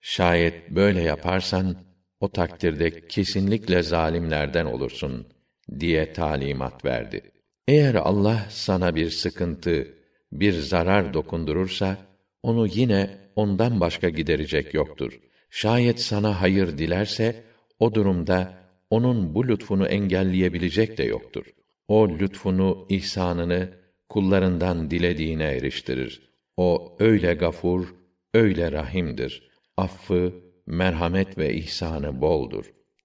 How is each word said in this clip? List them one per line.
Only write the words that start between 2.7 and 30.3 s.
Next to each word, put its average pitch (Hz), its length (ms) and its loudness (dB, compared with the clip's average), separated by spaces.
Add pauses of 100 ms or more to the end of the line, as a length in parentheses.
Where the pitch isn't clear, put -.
kesinlikle 95 760 0
zalimlerden 80 800 0
olursun." 64 640 -6 (540)
diye 78 320 0
talimat 69 720 -4
verdi. 58 360 -4 (480)
Eğer 139 260 4
Allah 101 560 2
sana 90 440 0
bir 82 160 0
sıkıntı, 85 840 -4 (380)
bir 95 200 2
zarar 90 600 0
dokundurursa, 85 840 -2 (460)
onu 117 240 2
yine 98 440 2 (260)
ondan 107 440 2
başka 87 280 0
giderecek 76 640 -2
yoktur. 73 460 -4 (300)
Şayet 120 500 2
sana 104 400 0
hayır 92 380 2
dilerse, 107 680 -2 (340)
o 110 160 2
durumda 92 600 2 (360)
onun 113 440 2
bu 123 140 0
lütfunu 98 380 0
engelleyebilecek 92 1120 0
de 69 60 0
yoktur. 55 420 -6 (420)
O 107 200 6
lütfunu, 95 800 -2
ihsanını 90 800 -2 (400)
kullarından 90 840 2
dilediğine 80 540 -2
eriştirir. 65 800 -6 (340)
O 90 420 0
öyle 101 360 4
gafur, 90 600 -2 (400)
öyle 92 380 2
rahimdir. 73 760 -6 (260)
Affı, 90 560 -2 (340)